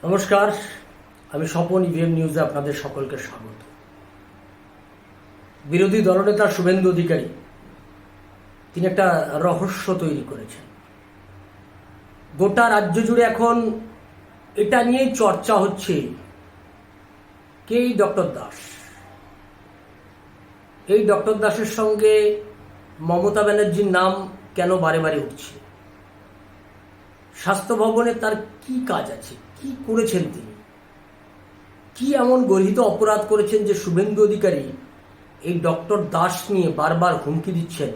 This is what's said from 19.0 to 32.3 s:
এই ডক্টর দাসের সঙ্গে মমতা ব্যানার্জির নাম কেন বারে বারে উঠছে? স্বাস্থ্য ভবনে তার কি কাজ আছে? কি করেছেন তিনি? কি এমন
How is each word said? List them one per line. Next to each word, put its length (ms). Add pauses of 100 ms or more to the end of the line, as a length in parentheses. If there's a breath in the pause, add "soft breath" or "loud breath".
এই 180
ডক্টর 280
দাসের 320
সঙ্গে 760 (580)
মমতা 420
ব্যানার্জির 440
নাম 420 (260)
কেন 220
বারে 220
বারে 200
উঠছে? 420 (1800)
স্বাস্থ্য 400
ভবনে 380
তার 220
কি 520
কাজ 220
আছে? 240 (280)
কি 140 (100)
করেছেন 360
তিনি? 320 (1400)
কি 200
এমন 300